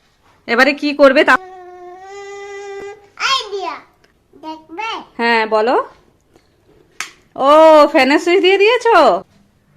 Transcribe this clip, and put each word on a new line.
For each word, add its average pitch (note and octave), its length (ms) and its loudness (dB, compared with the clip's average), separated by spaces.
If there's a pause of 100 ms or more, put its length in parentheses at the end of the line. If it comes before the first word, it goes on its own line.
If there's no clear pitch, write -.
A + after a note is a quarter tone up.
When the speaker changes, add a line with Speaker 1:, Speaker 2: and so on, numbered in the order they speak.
(480)
Speaker 1:
এবারে B3 260 0
কি D4 200 -6
করবে C#4+ 300 4
তা? C#4 100 2
Speaker 2:
উম, G4 1600 -12 (320)
আইডিয়া। G4+ 520 -6 (580)
দেখবে? D#4+ 560 -14 (280)
Speaker 1:
হ্যাঁ, A#3 300 -2
বলো। A3 280 -2 (1600)
ও, C4+ 140 -2 (380)
ফ্যানের D4 320 2
সুইচ F4+ 220 0
দিয়ে F#4+ 160 2
দিয়েছো? A#4 400 2 (800)